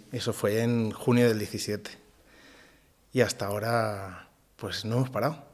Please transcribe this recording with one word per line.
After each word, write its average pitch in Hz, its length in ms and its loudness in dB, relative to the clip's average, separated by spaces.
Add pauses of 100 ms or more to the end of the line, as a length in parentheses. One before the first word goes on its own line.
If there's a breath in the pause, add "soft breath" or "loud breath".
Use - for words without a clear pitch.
(120)
eso 117 200 -4
fue 110 300 0
en 117 300 2
junio 120 340 6
del 110 120 4
diecisiete. 104 520 -6 (1200 soft breath)
Y 127 100 4
hasta 101 240 -2
ahora, 104 840 -4 (280)
pues - 280 -8
no 110 120 -2
hemos 127 140 0
parado. 127 440 -2